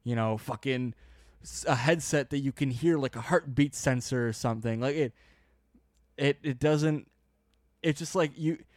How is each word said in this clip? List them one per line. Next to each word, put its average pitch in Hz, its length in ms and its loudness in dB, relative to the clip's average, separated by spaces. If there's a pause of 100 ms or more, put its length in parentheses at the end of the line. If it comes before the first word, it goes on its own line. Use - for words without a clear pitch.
you 120 100 -2
know, 110 220 0
fucking 127 580 -4 (480)
s-, - 240 -12
a 151 80 4
headset 147 540 0
that 143 100 -2
you 135 140 -2
can 139 180 -2
hear, 160 260 2
like, 135 200 -2
a 117 40 -6
heartbeat 143 540 2
sensor 123 520 0
or 110 60 -2
something. 113 480 -2
Like, 139 140 0
it, 143 180 0 (1040)
it, 143 240 0
it 135 180 -4
doesn't, 151 500 2 (720)
it's 156 160 0
just, 165 160 -8
like, 165 220 2
you, 160 200 0 (200)